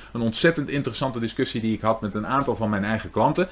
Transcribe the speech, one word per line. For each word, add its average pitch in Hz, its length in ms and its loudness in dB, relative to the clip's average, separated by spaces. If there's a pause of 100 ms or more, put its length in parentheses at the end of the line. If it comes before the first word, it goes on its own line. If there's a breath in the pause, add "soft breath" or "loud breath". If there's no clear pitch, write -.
(120)
een 117 80 -4
ontzettend 143 480 2
interessante 131 520 -2
discussie 113 400 -2
die 110 140 2
ik 98 60 -4
had 110 200 2
met 104 140 -4
een 107 120 -2
aantal 131 300 0
van 107 140 -2
mijn 104 140 0
eigen 104 260 -2
klanten. 147 420 4